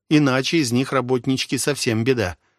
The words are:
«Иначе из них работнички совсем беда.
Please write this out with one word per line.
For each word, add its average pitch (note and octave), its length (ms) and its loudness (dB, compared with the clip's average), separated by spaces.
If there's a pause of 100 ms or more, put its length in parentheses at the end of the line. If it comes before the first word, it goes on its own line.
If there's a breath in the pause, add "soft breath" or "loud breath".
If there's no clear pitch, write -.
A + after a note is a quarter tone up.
«Иначе C#3+ 500 2
из C3 120 0
них B2 220 0
работнички C3 640 -2
совсем A#2 480 0
беда. A2 320 0 (220)